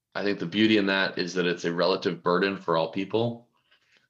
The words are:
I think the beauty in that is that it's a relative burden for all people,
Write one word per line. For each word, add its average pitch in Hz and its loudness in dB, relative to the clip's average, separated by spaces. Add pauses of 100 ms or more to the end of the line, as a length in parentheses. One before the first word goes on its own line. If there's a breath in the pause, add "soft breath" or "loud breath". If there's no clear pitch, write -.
(140)
I 92 -6
think 98 0
the 101 -4
beauty 107 4
in 98 2
that 95 0
is 90 -4
that 90 0
it's 87 -2
a 85 -2
relative 87 0
burden 92 2
for 85 -2
all 80 0
people, 113 -4 (640 soft breath)